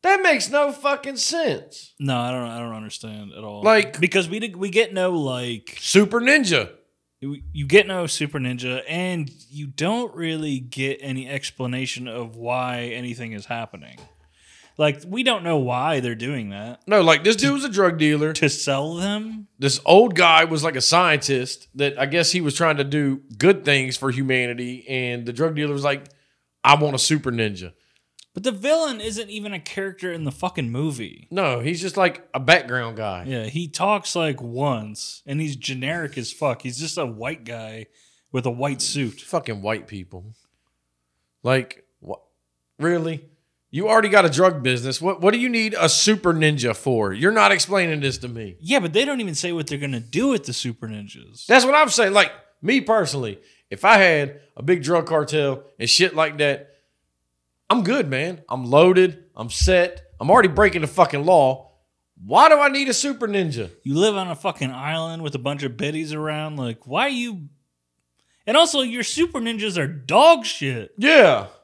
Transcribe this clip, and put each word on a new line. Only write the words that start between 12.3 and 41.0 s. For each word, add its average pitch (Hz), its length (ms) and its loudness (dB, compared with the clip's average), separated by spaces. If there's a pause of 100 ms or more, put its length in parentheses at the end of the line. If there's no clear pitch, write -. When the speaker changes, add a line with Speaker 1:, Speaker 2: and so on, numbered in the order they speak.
Speaker 2:
why 120 580 -6
anything 120 380 -10
is 101 140 -12
happening. 101 520 -12 (800)
Like, 147 300 0
we 226 160 -6
don't 226 200 0
know 165 160 0
why 131 420 -2
they're 120 140 -4
doing 117 340 -8
that. 107 380 -12
Speaker 1:
No, 202 140 4
like, 160 220 4
this 220 140 4
dude 277 160 0
was 269 100 -4
a 277 60 -6
drug 185 300 2
dealer. 151 340 2
Speaker 2:
To 147 160 2
sell 147 460 -4
them? 214 520 -6 (120)
Speaker 1:
This 139 260 0
old 190 300 8
guy 165 300 6
was, 160 180 -2
like, 160 120 -2
a - 60 -2
scientist 147 960 0
that 143 220 -2
I 135 100 0
guess 165 240 2
he 180 100 0
was 143 140 -2
trying 160 220 2
to 139 60 -2
do 139 380 0 (160)
good 190 260 4
things 135 320 2
for 135 160 -4
humanity, 123 760 -4
and 123 380 -6
the 123 40 -6
drug 156 240 -2
dealer 147 180 -4
was 139 100 -4
like, 139 260 -4 (540)
"I 139 120 8
want 147 200 0
a 127 40 -2
super 131 320 0
ninja." 101 420 -6 (600)
Speaker 2:
But 185 80 -10
the 247 100 -2
villain 269 480 -2
isn't 214 300 -10
even 208 240 -10
a 175 60 -10
character 185 520 -8
in 165 120 -6
the 139 80 -4
fucking 143 400 -6
movie. 127 580 -8
Speaker 1:
No, 156 300 -2
he's 160 200 -4
just, 185 160 -8
like, 185 380 0
a 135 60 -4
background 123 580 2
guy. 95 300 -6
Speaker 2:
Yeah, 123 180 -6
he 156 220 -8
talks, 196 480 -2
like, 151 260 -2
once, 120 840 -6
and 143 120 -4
he's 147 160 -6
generic 135 600 -8
as 117 160 -8
fuck. 131 300 -4
He's 123 160 -10
just 160 180 -8
a 156 80 -2
white 120 400 -10
guy 110 400 -12 (460)
with 127 160 -2
a - 40 0
white 131 300 -4
suit. 131 400 -4
Speaker 1:
Fucking 117 400 -6
white 107 260 -4
people. 95 460 -16 (1080)